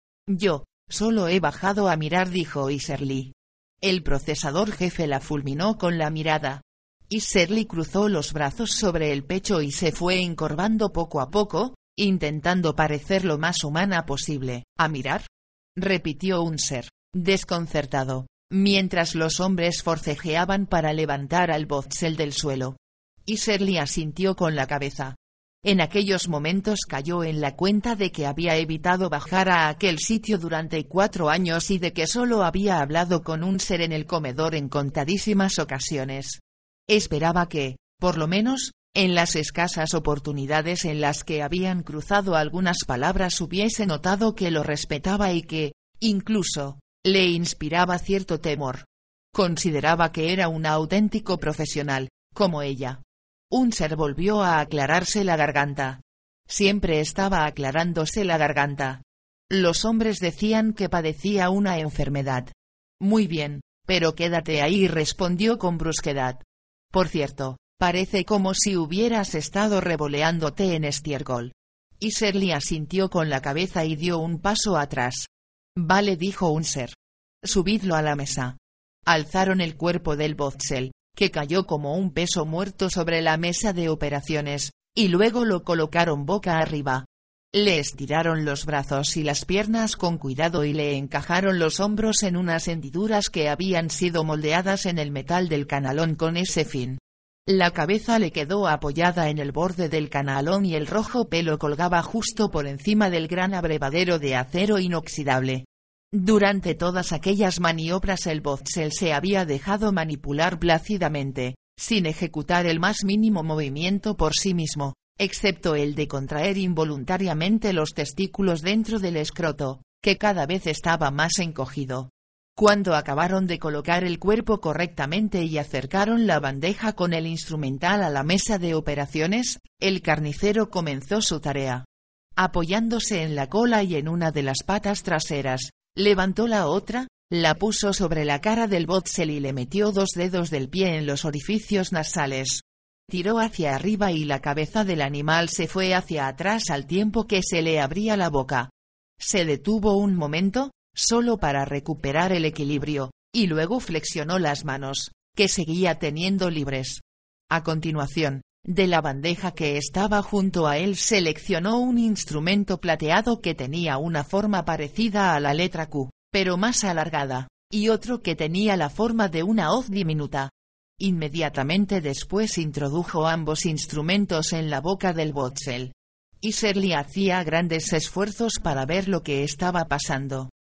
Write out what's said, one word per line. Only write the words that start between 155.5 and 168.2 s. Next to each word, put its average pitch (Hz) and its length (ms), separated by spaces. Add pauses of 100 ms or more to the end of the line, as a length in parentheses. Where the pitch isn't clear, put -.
teniendo 180 500
libres. 135 520 (460)
A 165 140
continuación, 156 800 (240)
de 180 200
la 165 160
bandeja 156 480
que 147 260
estaba 202 460
junto 190 440
a 147 120
él 185 180
seleccionó 190 840
un 247 180
instrumento 190 800
plateado 175 640
que 165 120
tenía 147 440
una 156 260
forma 196 400
parecida 180 680
a 147 60
la 143 120
letra 160 380
Q, 135 180 (220)
pero 185 260
más 233 260
alargada, 156 680 (220)
y 214 200
otro 226 320